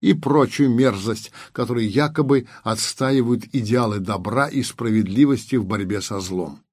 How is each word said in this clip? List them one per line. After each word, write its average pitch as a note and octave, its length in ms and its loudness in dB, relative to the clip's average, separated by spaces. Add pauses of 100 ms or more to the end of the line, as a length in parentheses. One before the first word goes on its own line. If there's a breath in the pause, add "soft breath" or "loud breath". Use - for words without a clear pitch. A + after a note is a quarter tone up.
и F#3+ 120 4
прочую C#3+ 560 2
мерзость, A2+ 640 0 (200 loud breath)
которые A#2+ 360 -2
якобы C#3 600 2 (160 loud breath)
отстаивают B2 880 0
идеалы A2+ 460 0
добра G#2 480 -2
и C3+ 160 -2
справедливости A#2 920 0
в A2 100 0
борьбе G2 360 -4
со G2 180 -6
злом. F2+ 400 -6 (140)